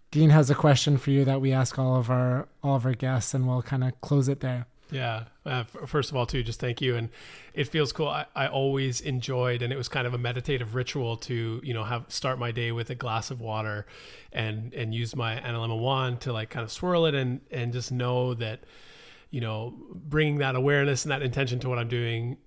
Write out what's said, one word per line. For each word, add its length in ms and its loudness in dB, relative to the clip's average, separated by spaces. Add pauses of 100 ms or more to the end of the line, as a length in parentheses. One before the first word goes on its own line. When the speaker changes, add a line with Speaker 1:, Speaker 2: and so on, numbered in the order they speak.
(120)
Speaker 1:
Dean 180 8
has 220 10
a 40 4
question 440 6
for 100 -2
you 160 6
that 160 2
we 100 2
ask 280 2
all 160 4
of 160 2
our, 360 2 (160)
all 120 2
of 100 2
our 80 2
guests, 400 0
and 140 2
we'll 160 2
kinda 380 0
close 280 4
it 120 -2
there. 260 -4 (240)
Speaker 2:
Yeah. 320 -4 (200)
Uh, 200 -2 (100)
f-, 160 -12
first 220 0
of 40 -2
all, 120 2
too, 160 -2
just 160 -6
thank 220 -2
you. 140 2
And 140 -4 (460)
it 120 0
feels 240 0
cool. 180 -2
I, 260 -4
I 100 0
always 560 0
enjoyed, 640 -2
and 100 -2
it 20 -6
was 120 -6
kind 180 -2
of 80 -4
a 60 -4
meditative 560 -4
ritual 420 -4
to, 460 -4
you 100 -4
know, 100 -4
have, 260 -6
start 280 -4
my 140 -4
day 200 -2
with 200 -4
a 40 -8
glass 360 -4
of 100 -10
water 460 -6 (440)
and, 440 -6
and 180 -4
use 220 -4
my 240 -4
Analemma 400 -4
wand 420 0
to, 100 -6
like, 200 -6
kind 120 -6
of 80 -10
swirl 360 2
it 80 0
and, 340 -2
and 240 -4
just 180 -6
know 440 0
that, 300 -6 (640)
you 100 -4
know, 320 -6 (220)
bringing 420 2
that 180 2
awareness 500 4
and 60 0
that 120 0
intention 380 0
to 80 -2
what 100 0
I'm 80 -2
doing, 600 -2